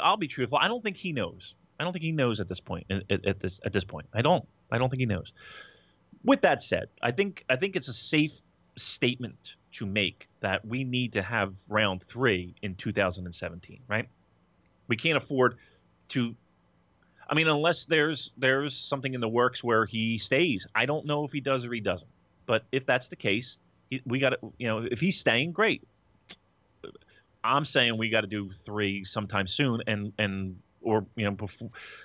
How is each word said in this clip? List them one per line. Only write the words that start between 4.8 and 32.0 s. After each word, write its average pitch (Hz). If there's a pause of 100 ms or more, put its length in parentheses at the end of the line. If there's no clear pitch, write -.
think 127
he 127
knows. 92 (880)
With 269
that 170
said, - (120)
I 120
think, 196
I 127
think 185
it's 160
a 123
safe - (340)
statement 123 (180)
to 117
make 98 (140)
that 98
we 127
need 123
to 104
have 98 (160)
round 104
three 98
in 95
two 110
thousand 92
and 87
seventeen, 87
right? 107 (800)
We 120
can't 156
afford 127 (520)
to, 117 (920)
I 143
mean, 160
unless 156
there's, 151
there's 135
something 135
in 123
the 113
works 123
where 113
he 113
stays. 131
I 113
don't 147
know 147
if 131
he 143
does 127
or 120
he 113
doesn't. 90 (360)
But 113
if 131
that's 127
the -
case, 110 (300)
he, 131
we 127
gotta, 131 (180)
you 120
know, 110
if 117
he's 185
staying, 127
great. 196 (1600)
I'm 135
saying 120
we 110
gotta 110
do 101
three 101
sometime 98
soon, 117
and, 104
and, 95 (240)
or, 107 (120)
you 110
know, 101
before. 104 (360)